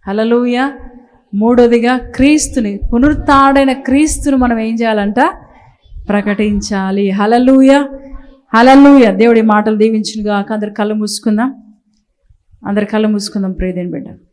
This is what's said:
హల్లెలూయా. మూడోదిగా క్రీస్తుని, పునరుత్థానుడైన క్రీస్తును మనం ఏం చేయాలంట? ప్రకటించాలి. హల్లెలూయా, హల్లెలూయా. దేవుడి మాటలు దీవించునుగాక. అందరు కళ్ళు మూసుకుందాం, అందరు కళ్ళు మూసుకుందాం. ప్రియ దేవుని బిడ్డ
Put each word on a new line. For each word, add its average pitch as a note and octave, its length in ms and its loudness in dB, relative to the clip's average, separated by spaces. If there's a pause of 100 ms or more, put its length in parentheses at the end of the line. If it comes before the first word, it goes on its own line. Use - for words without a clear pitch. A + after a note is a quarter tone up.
హల్లెలూయా. A#3+ 640 -2 (640)
మూడోదిగా A#3+ 600 2
క్రీస్తుని, B3+ 800 -2 (140)
పునరుత్థానుడైన C#4 800 2
క్రీస్తును C4+ 680 -2
మనం A#3+ 220 0
ఏం A3+ 160 -6
చేయాలంట? G#3+ 400 -2 (960)
ప్రకటించాలి. G3+ 1000 -2
హల్లెలూయా, C4 800 2 (640)
హల్లెలూయా. C4 580 6
దేవుడి A3+ 300 2
మాటలు G#3+ 340 0
దీవించునుగాక. G#3+ 760 -2
అందరు G#3+ 180 -6
కళ్ళు G#3 240 -6
మూసుకుందాం, G#3+ 600 -2 (1120)
అందరు G3+ 200 -2
కళ్ళు G#3+ 220 -2
మూసుకుందాం. G3+ 440 -4
ప్రియ F#3 200 -6
దేవుని F3+ 200 -8
బిడ్డ - 160 -10 (260)